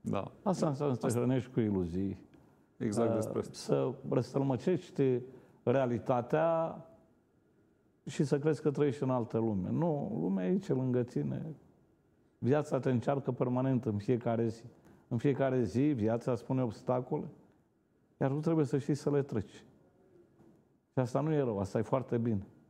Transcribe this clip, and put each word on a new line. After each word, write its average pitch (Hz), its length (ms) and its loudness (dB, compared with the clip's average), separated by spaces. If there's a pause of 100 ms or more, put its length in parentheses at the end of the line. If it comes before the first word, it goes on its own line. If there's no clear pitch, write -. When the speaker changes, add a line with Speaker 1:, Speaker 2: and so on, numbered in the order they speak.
Speaker 1:
Da. - 300 -4 (120)
Speaker 2:
Asta 180 240 2
înseamnă 143 260 0
să 117 60 -2
te - 60 -8
Speaker 1:
Asta 120 140 2
Speaker 2:
hrănești 123 320 0
cu - 80 0
iluzii. 95 580 0 (600)
Speaker 1:
Exact 113 320 0
Speaker 2:
Uh, 113 60 2
Speaker 1:
despre 107 240 -2
asta. - 140 -6
Speaker 2:
să 135 380 0 (180)
răstălmăcești 135 1080 0 (440)
realitatea 135 1120 0 (1300)
și 156 180 -2
să 147 160 2
crezi 151 220 2
că 151 100 2
trăiești 143 320 2
în 131 60 0
altă 117 280 0
lume. 104 340 0
Nu, 151 500 -2
lumea 185 240 0
e 185 40 0
aici, 185 180 0
lângă 127 360 0
tine. 135 420 -4 (920)
Viața 143 420 2
te 131 100 0
încearcă 131 420 0
permanent, 127 540 0
în 104 120 0
fiecare 117 500 0
zi. - 160 -6 (440)
În 123 100 -2
fiecare 131 460 2
zi, 104 180 0
viața 120 500 2
îți 117 140 -2
pune 131 180 0
obstacole. 127 640 -2 (920)
Iar 135 100 2
tu 147 80 0
trebuie 160 260 2
să 143 120 -2
știi 139 180 2
să 143 160 -2
le 143 100 4
treci. 120 320 -4 (1400)
Și 135 60 0
asta 127 200 0
nu 156 140 0
e 147 60 2
rău, 113 200 0
asta 101 180 -2
e 113 40 2
foarte 123 360 -2
bine. 113 300 0 (220)